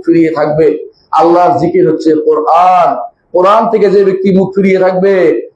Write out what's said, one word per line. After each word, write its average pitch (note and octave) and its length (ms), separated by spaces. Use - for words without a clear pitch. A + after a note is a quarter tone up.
ফিরিয়ে E3 300
থাকবে। D3+ 540
আল্লাহর F3 480
জিকির E3+ 320
হচ্ছে D#3+ 240
কোরআন, E3 800
কোরআন G3+ 360
থেকে G#3 200
যে G3 160
ব্যক্তি F#3+ 320
মুখ F#3+ 180
ফিরিয়ে F#3+ 240
থাকবে F#3 640